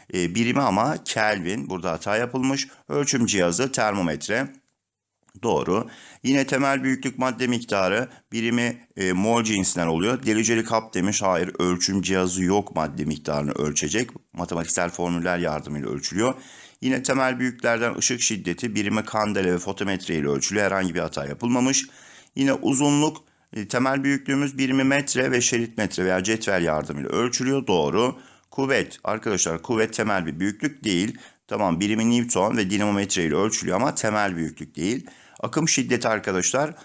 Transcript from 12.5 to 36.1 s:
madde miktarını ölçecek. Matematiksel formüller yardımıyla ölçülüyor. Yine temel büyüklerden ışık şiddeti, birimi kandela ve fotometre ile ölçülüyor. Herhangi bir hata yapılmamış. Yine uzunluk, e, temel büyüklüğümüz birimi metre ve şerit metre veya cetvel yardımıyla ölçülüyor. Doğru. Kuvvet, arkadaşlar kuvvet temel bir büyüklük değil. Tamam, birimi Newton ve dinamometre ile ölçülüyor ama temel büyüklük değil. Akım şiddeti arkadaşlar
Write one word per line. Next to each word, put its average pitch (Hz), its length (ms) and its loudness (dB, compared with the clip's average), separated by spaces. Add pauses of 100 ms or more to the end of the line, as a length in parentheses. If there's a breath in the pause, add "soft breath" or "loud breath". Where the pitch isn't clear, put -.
madde 76 300 -2
miktarını 73 460 -2
ölçecek. 76 580 -2 (240)
Matematiksel 87 560 -2
formüller 87 480 0
yardımıyla 73 520 -4
ölçülüyor. 85 440 -2 (480 loud breath)
Yine 127 220 0
temel 131 360 0
büyüklerden 120 560 0
ışık 123 260 -2
şiddeti, 107 540 -2
birimi 104 300 0
kandela 101 460 0
ve 87 60 2
fotometre 95 580 -4
ile 73 120 0
ölçülüyor. 92 380 0
Herhangi 95 300 0
bir 90 40 -2
hata 78 260 -4
yapılmamış. 123 600 0 (500 loud breath)
Yine 135 180 0
uzunluk, 147 680 2 (300 soft breath)
e, 107 140 -8
temel 135 360 0
büyüklüğümüz 139 540 0
birimi 135 260 2
metre 135 480 2
ve 123 100 4
şerit 117 360 0
metre 92 280 -2
veya 92 180 2
cetvel 98 400 0
yardımıyla 76 460 -2
ölçülüyor. 127 580 0
Doğru. 90 520 2 (320 loud breath)
Kuvvet, 131 520 -2
arkadaşlar 95 580 -2
kuvvet 113 320 0
temel 101 320 0
bir 78 140 -6
büyüklük 107 440 -4
değil. 101 340 0 (300 loud breath)
Tamam, 98 320 0
birimi 110 300 2
Newton 117 480 2
ve 101 120 0
dinamometre 101 540 0
ile 76 120 0
ölçülüyor 92 420 0
ama 131 180 0
temel 104 400 0
büyüklük 78 400 -6
değil. 95 320 -2 (320 loud breath)
Akım 151 300 -2
şiddeti 120 380 0
arkadaşlar 107 760 0